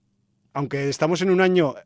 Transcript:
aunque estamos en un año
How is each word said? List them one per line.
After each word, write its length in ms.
aunque 360
estamos 340
en 80
un 100
año 320